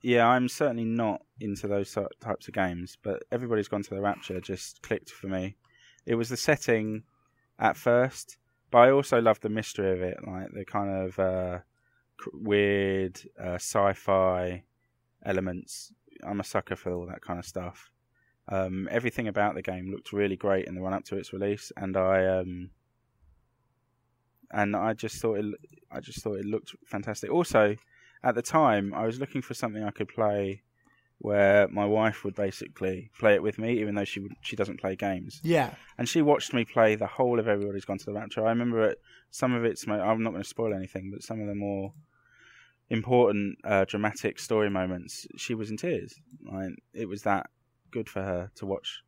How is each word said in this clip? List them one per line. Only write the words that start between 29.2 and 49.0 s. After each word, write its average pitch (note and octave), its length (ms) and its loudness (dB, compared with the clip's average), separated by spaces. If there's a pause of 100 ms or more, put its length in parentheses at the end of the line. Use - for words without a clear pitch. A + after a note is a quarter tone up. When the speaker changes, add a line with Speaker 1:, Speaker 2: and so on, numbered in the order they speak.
Speaker 1:
for - 120 -10
something G#2+ 300 -6
I G#2 80 -4
could G2+ 180 -6
play G2+ 540 0 (560)
where G2+ 500 6
my G2+ 160 0
wife G#2+ 380 2
would G2+ 120 -6
basically F#2+ 840 -6
play G#2+ 160 8
it F#2 80 4
with G#2 160 -2
me, A2+ 220 0
even G#2+ 160 -2
though G2+ 100 0
she - 140 -10
would, G2+ 220 -12
she - 140 -10
doesn't G#2 240 -4
play F#2+ 160 -2
games. - 480 -6
Speaker 2:
Yeah. D#3 300 2 (240)
Speaker 1:
And A#2+ 100 -4
she E3 140 2
watched D3 320 4
me A#2+ 100 2
play A2 320 4
the G#2+ 120 -2
whole A#2+ 320 0
of A2 80 0
Everybody's G2+ 380 0
Gone G2 120 -4
to - 80 -12
the G2+ 80 -6
Rapture. G#2+ 320 -4
I A2+ 40 4
remember A#2 340 2
it, - 180 2 (300)
some B2+ 240 0
of A#2 100 0
its G#2+ 220 -2
mo-, G#2+ 120 0
I'm A2 220 2
not A2+ 120 0
gonna F#2+ 100 -6
spoil A2 320 -2
anything, F#2+ 360 -8
but G2+ 120 -14
some A2 180 -8
of G#2 60 -4
the G2+ 80 -4
more G2+ 360 -4 (1000)
important, A2 720 4
uh, G2 220 4
dramatic G#2+ 540 -4
story G#2+ 300 2
moments, F#2 560 -4 (120)
she - 180 -6
was A2 160 -8
in G#2+ 60 -6
tears. D#3 420 -6 (260)
Like, F#2+ 240 -6 (240)
it G#2+ 160 -8
was G2+ 140 -10
that G2 260 0 (420)
good A2+ 180 -6
for F#2+ 120 -6
her F#2+ 340 -4
to - 120 -12
watch. - 400 -6